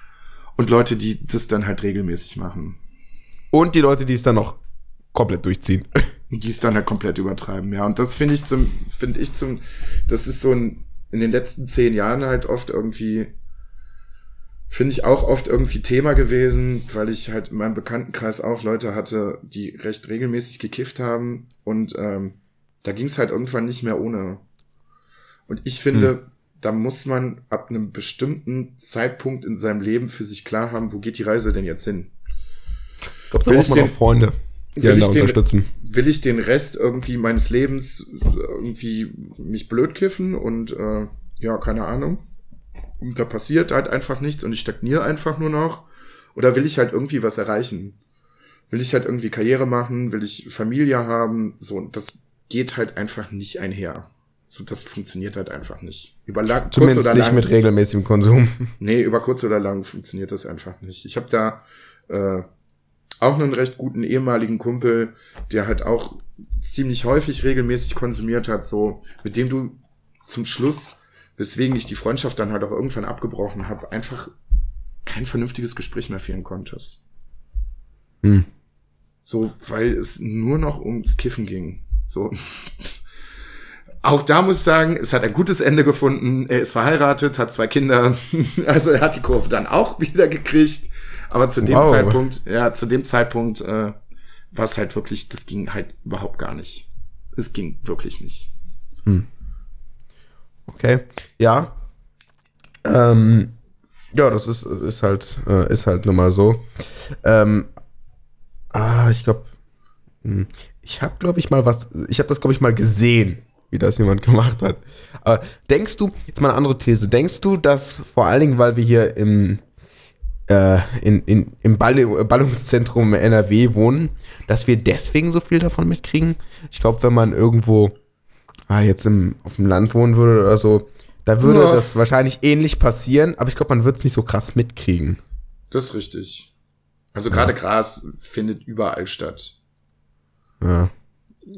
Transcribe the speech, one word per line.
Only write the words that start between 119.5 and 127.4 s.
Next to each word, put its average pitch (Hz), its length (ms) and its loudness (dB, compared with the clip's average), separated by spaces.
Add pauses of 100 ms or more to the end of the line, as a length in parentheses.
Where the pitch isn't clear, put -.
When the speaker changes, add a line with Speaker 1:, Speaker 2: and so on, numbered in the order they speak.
Speaker 2:
äh, 95 320 6 (240)
in, 104 220 4
in, - 280 2 (100)
im 110 160 6
Ball-, 117 460 4
Ballungszentrum 120 920 2
N 110 180 4
R 101 180 6
W 113 240 6
wohnen, 127 360 4 (360)
dass - 200 0
wir 120 100 6
deswegen 151 540 0
so 170 100 2
viel 170 180 0
davon 165 300 0
mitkriegen? 165 480 0 (340)
Ich - 100 -12
glaub, 113 220 2
wenn 120 120 4
man 113 180 4
irgendwo, 110 580 6 (800)